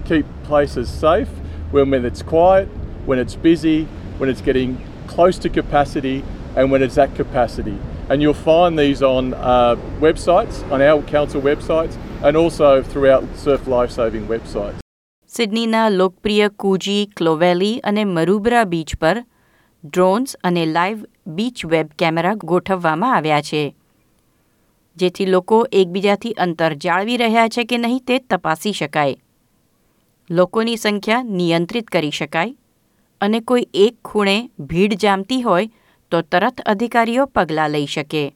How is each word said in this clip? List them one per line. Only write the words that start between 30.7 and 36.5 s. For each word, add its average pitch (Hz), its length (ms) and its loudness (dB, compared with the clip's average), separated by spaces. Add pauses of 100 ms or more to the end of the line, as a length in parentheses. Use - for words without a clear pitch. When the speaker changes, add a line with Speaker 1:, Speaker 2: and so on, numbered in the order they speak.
Speaker 2:
સંખ્યા 214 540 -2
નિયંત્રિત 175 560 0
કરી 151 280 -2
શકાય 170 400 -4 (640)
અને 214 200 2
કોઈ 247 220 0 (120)
એક 220 280 4
ખૂણે 202 320 0 (280)
ભીડ 175 340 0
જામતી 196 440 0
હોય 220 280 0 (420)
તો 170 120 2
તરત 190 420 -2